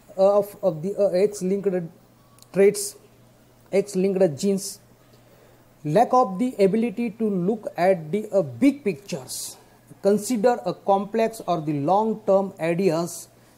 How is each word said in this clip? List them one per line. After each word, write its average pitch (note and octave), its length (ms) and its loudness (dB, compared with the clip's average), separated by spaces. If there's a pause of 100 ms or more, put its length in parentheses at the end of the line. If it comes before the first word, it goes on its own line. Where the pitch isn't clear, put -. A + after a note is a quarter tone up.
(180)
of, G3+ 460 2
of E3 180 -2
the, G3 160 -6
uh, G3+ 140 2
X-linked F#3 760 -2 (640)
traits, G3 440 2 (760)
X-linked F#3+ 680 0
genes, G3 420 -4 (1040)
lack F3+ 280 4
of G3+ 260 2
the B3+ 200 -2
ability A3+ 520 0
to A3 180 -2
look G3 380 -2 (100)
at E3 340 2
the, G#3 200 -4
uh, F#3+ 100 2
big D#3 420 0
pictures, - 720 -8 (460)
consider G#3 640 2
a F3 80 -2
complex G3+ 720 -2
or F3 160 -2
the D3+ 120 -4
long-term G3 840 0
ideas. E3+ 680 -2 (300)